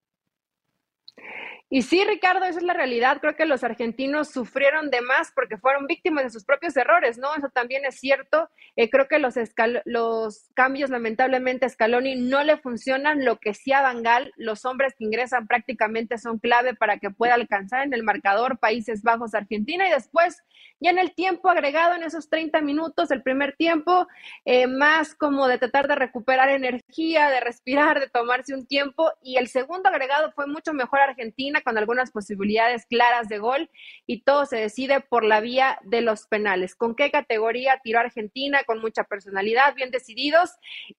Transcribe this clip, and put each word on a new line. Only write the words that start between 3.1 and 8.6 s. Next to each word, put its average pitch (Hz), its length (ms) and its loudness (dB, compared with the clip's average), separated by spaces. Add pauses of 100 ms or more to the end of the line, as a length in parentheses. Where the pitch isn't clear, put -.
Creo 302 160 -2
que 320 80 2
los 277 180 0
argentinos 254 680 -4
sufrieron 277 600 0
de 247 120 -2
más 269 320 0
porque 453 240 -4
fueron 277 280 0
víctimas 311 380 -2
de 247 60 -6
sus 220 160 -18
propios 285 320 -2
errores, 254 400 2
¿no? 277 180 -4
Eso 277 160 -6
también 254 320 -4
es 262 120 -6
cierto. 277 520 0 (260)